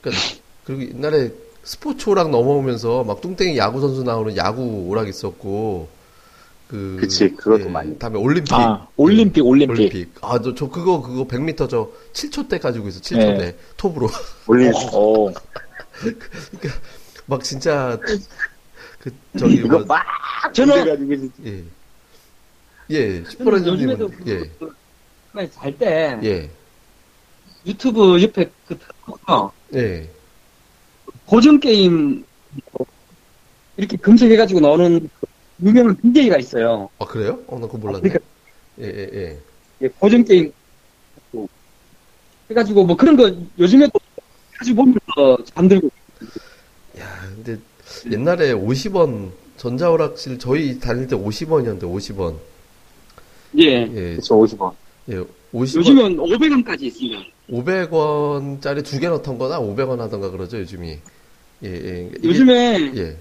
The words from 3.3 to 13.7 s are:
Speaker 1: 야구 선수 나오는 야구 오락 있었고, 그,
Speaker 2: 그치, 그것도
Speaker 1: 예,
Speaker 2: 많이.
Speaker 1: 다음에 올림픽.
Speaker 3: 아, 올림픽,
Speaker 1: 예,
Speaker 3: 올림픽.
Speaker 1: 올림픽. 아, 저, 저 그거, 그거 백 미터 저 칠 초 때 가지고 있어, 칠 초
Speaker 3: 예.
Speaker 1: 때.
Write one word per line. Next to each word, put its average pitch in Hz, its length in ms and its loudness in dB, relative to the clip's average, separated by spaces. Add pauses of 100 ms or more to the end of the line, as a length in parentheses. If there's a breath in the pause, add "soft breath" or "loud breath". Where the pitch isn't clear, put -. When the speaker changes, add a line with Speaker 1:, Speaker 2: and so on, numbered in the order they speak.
Speaker 1:
야구 110 240 -2
선수 135 220 -2
나오는 110 320 -4
야구 101 280 -4 (240)
오락 104 200 -2
있었고, 98 840 -8 (760 soft breath)
그, 98 320 -10
Speaker 2:
그치, 95 360 2
그것도 107 300 2
Speaker 1:
예, 90 40 -8
Speaker 2:
많이. 76 300 -8
Speaker 1:
다음에 110 180 -8
올림픽. 143 360 0
Speaker 3:
아, 113 420 0
올림픽, 190 480 4
Speaker 1:
예, 120 40 4
Speaker 3:
올림픽. 131 260 4
Speaker 1:
올림픽. 98 380 0 (100)
아, 120 200 -2
저, 120 140 -6
저 143 140 -8
그거, 175 340 -2
그거 127 240 -8
백 123 140 -6
미터 147 260 -4
저 117 240 -4 (220 soft breath)
칠 294 180 -10
초 285 160 -8
때 185 100 -4
가지고 113 300 -6
있어, 90 140 -12
칠 - 180 -4
초 107 80 4
Speaker 3:
예. 101 100 0
Speaker 1:
때. 87 180 -6 (220 soft breath)